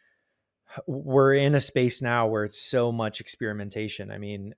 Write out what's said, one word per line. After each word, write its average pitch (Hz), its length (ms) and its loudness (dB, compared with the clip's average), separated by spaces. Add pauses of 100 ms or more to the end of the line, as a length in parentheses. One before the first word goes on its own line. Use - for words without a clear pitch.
(880)
we're 135 480 4
in 139 220 4
a 139 40 4
space 127 400 0
now 120 280 2
where 110 160 0
it's - 180 -8
so 120 300 0
much 110 280 -4
experimentation. 104 920 -8
I 101 60 -10
mean, 101 400 -10